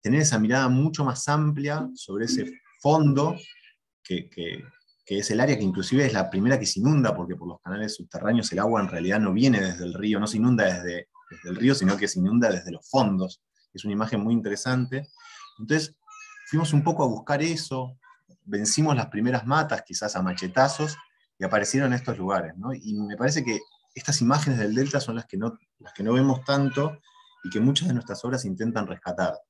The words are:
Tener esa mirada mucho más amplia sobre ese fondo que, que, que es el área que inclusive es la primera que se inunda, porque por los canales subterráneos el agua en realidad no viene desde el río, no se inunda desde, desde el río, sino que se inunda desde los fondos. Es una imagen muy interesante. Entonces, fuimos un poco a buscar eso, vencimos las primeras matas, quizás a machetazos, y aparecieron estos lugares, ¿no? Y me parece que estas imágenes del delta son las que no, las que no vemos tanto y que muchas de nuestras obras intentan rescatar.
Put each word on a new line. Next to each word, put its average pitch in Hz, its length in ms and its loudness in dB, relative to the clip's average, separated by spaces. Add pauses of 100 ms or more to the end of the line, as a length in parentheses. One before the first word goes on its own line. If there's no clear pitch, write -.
Tener 131 200 2
esa 123 180 2
mirada 127 300 4
mucho 147 340 2
más 131 240 -2
amplia 147 680 0
sobre 107 320 -6
ese 123 340 -4 (220)
fondo 147 540 4 (640)
que, 90 280 -6
que, 87 340 -10 (420)
que 196 120 -4
es 202 140 -2
el 160 100 2
área 135 160 2
que 107 60 -2
inclusive 98 420 2
es 123 80 2
la 95 160 0
primera 117 280 2
que 107 100 -2
se - 120 -4
inunda, 131 360 4
porque 87 200 -8
por 87 140 -12
los - 100 -14
canales 104 360 -8
subterráneos - 580 -2
el 95 60 -2
agua 110 200 2
en 98 80 0
realidad 90 320 -2
no 101 140 2
viene 117 260 4
desde 90 240 -4
el 90 100 -8
río, 104 280 0
no 104 60 -2
se 107 100 -4
inunda 113 280 4
desde, 90 440 -4 (220)
desde - 180 -16
el 92 80 -4
río, 127 180 4
sino 98 220 2
que 101 100 0
se 92 120 -4
inunda 110 300 4
desde 87 220 -2
los - 180 -16
fondos. 98 520 0 (320)
Es 92 100 -14
una 104 100 -4
imagen 107 280 -2
muy 113 120 2
interesante. 127 760 -2 (500)
Entonces, 147 380 -2 (500)
fuimos 151 240 0
un 143 120 4
poco 165 200 2
a 131 40 2
buscar 139 340 -2
eso, 135 560 -6 (460)
vencimos 110 520 0
las 113 120 0
primeras 113 380 0
matas, 147 400 0
quizás - 300 -6
a 92 60 -2
machetazos, 127 720 0 (420)
y 190 60 -6
aparecieron 127 480 2
estos 120 260 -2
lugares, 90 380 -2
¿no? 113 180 -8
Y 107 200 -8
me 104 240 -6
parece 139 260 0
que 113 160 -2 (340)
estas - 280 -2
imágenes 139 360 2
del 107 160 0
delta 139 280 0
son 117 140 -6
las 113 100 -8
que - 100 -12
no, 113 220 -4 (220)
las - 120 -20
que - 100 -12
no 110 120 0
vemos 131 320 2
tanto 139 520 0 (460)
y 92 60 -8
que 107 100 -4
muchas 139 300 2
de 131 40 0
nuestras 110 300 -6
obras 127 220 -4
intentan 104 420 -4
rescatar. 90 460 -4 (160)